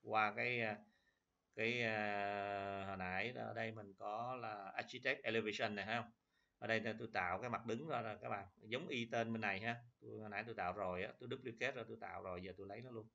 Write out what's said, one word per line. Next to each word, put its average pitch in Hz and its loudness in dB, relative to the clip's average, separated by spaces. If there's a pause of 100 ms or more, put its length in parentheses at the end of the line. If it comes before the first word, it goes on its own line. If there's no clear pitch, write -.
qua 107 6
cái, 123 2
à, 107 2 (760)
cái, 117 2
à, 101 2
hồi 98 -2
nãy 95 0
ở 110 -4
đây 113 0
mình 101 -10
có 113 -2
là 107 -6
Architect 131 0
Elevation 110 2
này 101 -2
ha. 113 0 (480)
Ở - -4
đây 110 6
là 110 0
tôi - -6
tạo 92 2
cái 120 -2
mặt 113 0
đứng 120 0
ra 127 2
là 110 -4
các 120 -4
bạn, 101 -2 (100)
giống 127 -4
y 120 0
tên 113 2
bên 113 0
này 98 2
ha. 120 -2 (180)
Tôi, 110 -8
hồi 107 -8
nãy 101 -2
tôi 117 -6
tạo 92 0
rồi 92 0
á, - -4
tôi 123 -8
duplicate 127 -2
ra 120 -6
tôi 113 -6
tạo 95 -6
rồi, 92 -4
giờ 92 -6
tôi 98 -8
lấy 104 -8
nó 127 -12
luôn. 113 -8